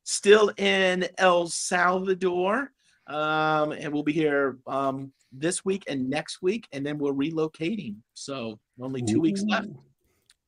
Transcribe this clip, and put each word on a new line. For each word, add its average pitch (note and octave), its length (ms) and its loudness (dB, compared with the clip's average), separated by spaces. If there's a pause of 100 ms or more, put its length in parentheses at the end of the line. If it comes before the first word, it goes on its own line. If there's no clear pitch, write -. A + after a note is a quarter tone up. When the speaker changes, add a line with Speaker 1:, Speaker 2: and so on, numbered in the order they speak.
Speaker 1:
still G#3 520 6
in F#3+ 500 2 (120)
El F3 280 6
Salvador, F#3 1300 0 (340)
um, D#3 680 0
and C#3+ 200 -6
we'll D3 100 -2
be D3+ 120 0
here, C#3+ 420 2 (100)
um, C3+ 460 -4 (180)
this D#3 320 -4
week F#3+ 260 -2
and C3 200 -4
next D3+ 320 -6
week, G#3 320 -2
and C#3 140 -6
then D3 100 -4
we're C#3+ 160 -2
relocating. D#3 840 -4 (180)
So A#2 440 -10 (220)
only C3 220 -6
two A2 180 2
weeks G3 220 0
left. G#3+ 240 -2
Speaker 2:
Ooh. - 160 -16 (640)